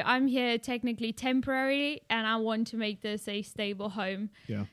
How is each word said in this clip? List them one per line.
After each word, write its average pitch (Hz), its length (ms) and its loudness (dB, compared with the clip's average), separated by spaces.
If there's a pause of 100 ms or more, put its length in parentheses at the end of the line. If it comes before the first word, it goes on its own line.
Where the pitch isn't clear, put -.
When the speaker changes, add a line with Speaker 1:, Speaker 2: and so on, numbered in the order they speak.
Speaker 1:
I'm 254 220 4
here 247 320 2
technically 233 540 -2
temporarily, 269 880 2 (100)
and 220 160 2
I 226 80 2
want 226 320 0
to 226 100 -6
make 214 240 -2
this 214 260 -4
a 208 140 -4
stable 208 480 -4
home. 196 400 -4 (160)
Speaker 2:
Yeah. 101 260 -2